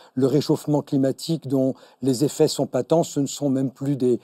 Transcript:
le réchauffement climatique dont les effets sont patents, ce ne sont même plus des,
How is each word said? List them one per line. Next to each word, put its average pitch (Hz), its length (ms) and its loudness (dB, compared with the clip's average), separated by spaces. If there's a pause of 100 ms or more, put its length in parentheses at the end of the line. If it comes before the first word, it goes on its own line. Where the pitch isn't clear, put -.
(140)
le 131 140 2
réchauffement 143 560 0
climatique 139 640 -2
dont 131 260 0 (300)
les 127 200 0
effets 151 260 2
sont - 180 -2
patents, 160 360 0
ce - 160 -4
ne 139 60 0
sont 143 240 -4
même 131 220 -2
plus 139 240 -4
des, 123 280 2